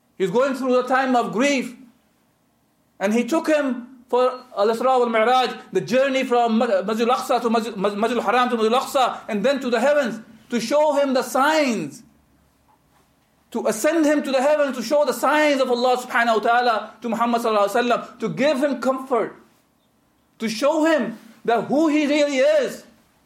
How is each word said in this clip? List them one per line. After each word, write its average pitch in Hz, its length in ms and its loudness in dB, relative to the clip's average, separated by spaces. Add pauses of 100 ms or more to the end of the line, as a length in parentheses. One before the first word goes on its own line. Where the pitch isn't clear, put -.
(180)
he 190 60 -2
was 180 80 -2
going 254 240 0
through 254 240 0
a 247 80 -2
time 262 280 0
of 214 160 0
grief, 247 440 -2 (1200)
and 202 140 0
he 240 100 2
took 320 240 -2
him 285 420 -2 (200)
for 254 340 0 (140)
Al-Isra 233 420 2
wal 233 100 2
Mi'raj, 233 460 2 (160)
the 185 100 -2
journey 262 420 0
from 233 340 0
Ma-, 226 240 0
Masjid 220 260 -2
Al-Aqsa 254 340 0
to 240 100 -2
Masjid, 226 260 -2
Mas-, 196 180 -2
Masjid 226 220 -2
Al-Haram 233 320 0
to 233 80 -2
Masjid 220 160 2
Al-Aqsa, 254 540 0
and 208 180 -4
then 269 140 0
to 262 100 -6
the 233 100 0
heavens, 277 420 0 (280)
to 233 100 -2
show 302 340 2
him 277 200 0
the 254 100 0
signs, 262 800 -2 (1500)
to 226 180 -4
ascend 302 380 2
him 294 180 2
to 285 80 -6
the 262 100 2
heavens, 285 360 0
to 240 60 -6
show 294 200 2
the 254 100 0
signs 285 480 2
of 247 80 0
Allah 247 280 2
subhanahu 240 380 0
wa 214 40 2
ta'ala 233 640 0
to 240 80 -8
Muhammad 233 320 -2
sallallahu 214 280 2
alaihi 247 180 0
wasallam, - 320 -4
to 220 100 -4
give 262 340 0
him 285 180 -2
comfort, 254 540 -2 (1040)
to 226 80 -4
show 294 380 0
him 302 320 0 (280)
that 226 200 0
who 302 220 2
he 294 180 2
really 285 320 0
is, 285 460 0 (420)